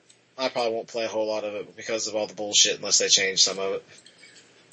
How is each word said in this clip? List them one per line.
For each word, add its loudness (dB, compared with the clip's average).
I -2
probably 0
won't -4
play -4
a -6
whole 0
lot -2
of -6
it -10
because -4
of -6
all 0
the -16
bullshit 2
unless 0
they 2
change 4
some 0
of -2
it. -6